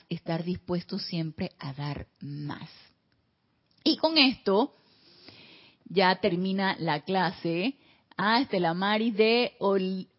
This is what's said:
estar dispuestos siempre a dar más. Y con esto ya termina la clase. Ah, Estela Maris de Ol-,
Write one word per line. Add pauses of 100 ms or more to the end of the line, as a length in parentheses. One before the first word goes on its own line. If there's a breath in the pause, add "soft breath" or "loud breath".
estar
dispuestos
siempre
a
dar (120)
más. (1120)
Y
con
esto (1080 loud breath)
ya
termina
la
clase. (400 soft breath)
Ah,
Estela
Maris
de
Ol-, (100)